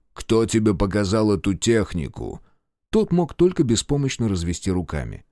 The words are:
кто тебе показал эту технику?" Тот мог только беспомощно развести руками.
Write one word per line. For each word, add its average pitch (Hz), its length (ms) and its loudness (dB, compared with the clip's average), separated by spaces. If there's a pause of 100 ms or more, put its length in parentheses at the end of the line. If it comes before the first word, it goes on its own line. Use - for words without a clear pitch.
(120)
кто 113 340 0
тебе 107 280 2
показал 101 580 0
эту 98 220 0
технику?" 90 880 -2 (480)
Тот 214 240 0
мог 175 200 0
только 175 300 4
беспомощно 123 640 0
развести 87 420 -2
руками. 76 640 -4